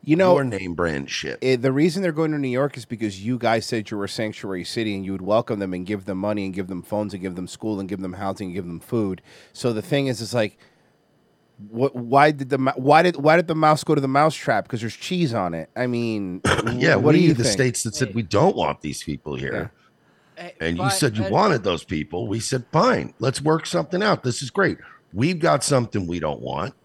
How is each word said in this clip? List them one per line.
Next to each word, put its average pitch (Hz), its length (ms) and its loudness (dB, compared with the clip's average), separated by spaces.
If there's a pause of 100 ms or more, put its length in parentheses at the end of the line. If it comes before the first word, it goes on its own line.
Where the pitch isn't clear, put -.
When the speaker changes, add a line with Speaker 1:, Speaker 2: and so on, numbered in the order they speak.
Speaker 1:
You 147 100 6
know, 185 200 8
Speaker 2:
your 139 80 2
name 95 300 -4
brand 76 360 0
shit. - 320 -6
Speaker 1:
eh, 131 140 4
the 131 160 0
reason 160 280 2
they're 180 120 -2
going 156 180 -2
to 151 80 -2
New 139 100 -2
York 131 280 -2
is 113 80 -14
because 104 400 -6
you 123 140 -2
guys 117 280 2
said 110 240 -4
you 110 60 -6
were 101 80 -2
a 98 40 -6
sanctuary 98 560 -6
city 110 300 -4
and 98 100 -6
you 95 80 -6
would 92 80 -6
welcome 107 380 0
them 95 160 -4
and 90 100 -6
give 98 200 -6
them 95 140 -6
money 104 260 -2
and 95 100 -6
give 92 140 -6
them 92 120 -8
phones 104 320 -4
and 98 80 -10
give 92 140 -6
them 90 140 -8
school 107 320 -6
and 95 80 -6
give 95 120 -6
them 95 140 -6
housing 98 340 -6
and 87 60 -10
give 92 120 -6
them 85 120 -10
food. 101 420 -2 (320)
So 123 200 -2
the 107 100 -4
thing 139 240 0
is, 120 160 -4
it's 104 100 -8
like, 110 260 -2 (1120)
what, 123 260 0
why 135 340 6
did 135 200 -4
the 135 80 2
mou-, 131 180 2
why 147 260 6
did, 175 140 4
why 151 200 6
did 170 120 2
the 165 80 0
mouse 156 260 4
go 160 140 2
to 143 40 2
the 135 80 -2
mouse 143 260 4
trap? 107 340 -2
'Cause 113 120 -6
there's 113 140 -8
cheese 175 400 -2
on 90 200 -2
it. 80 200 -8
I 123 120 -2
mean, 110 560 -2
Speaker 2:
<coughs> - 320 0
Yeah, 127 220 2
Speaker 1:
what 101 160 4
do 165 60 6
Speaker 2:
we, 180 60 6
Speaker 1:
you 165 100 6
Speaker 2:
the 117 100 -2
Speaker 1:
think? 107 80 2
Speaker 2:
states 120 320 0
that 110 100 -4
said, 123 200 -4
"We 117 80 -2
don't 110 320 2
want 73 280 -2
these 73 200 -8
people 73 340 -6
here." 67 360 -6 (680)
Speaker 1:
Yeah. 175 60 -16
Speaker 3:
Eh, 175 60 -14 (100)
Speaker 2:
And 82 160 -2
you 87 80 -4
Speaker 3:
but, - 60 2
Speaker 2:
said 151 260 0
you 110 80 0
Speaker 3:
uh, - 60 -2
Speaker 2:
wanted 131 340 2
those 87 180 0
people. 87 460 -6
We 107 120 -4
said, 123 320 -4
"Fine, 170 480 2
let's 131 200 -2
work 156 260 0
something 175 360 -2
out. 202 200 2
This 123 200 -4
is 131 80 -10
great. 175 260 2 (380)
We've 156 240 0
got 151 260 2
something 110 420 0
we 85 140 -4
don't 71 220 -4
want. 71 320 -6 (100)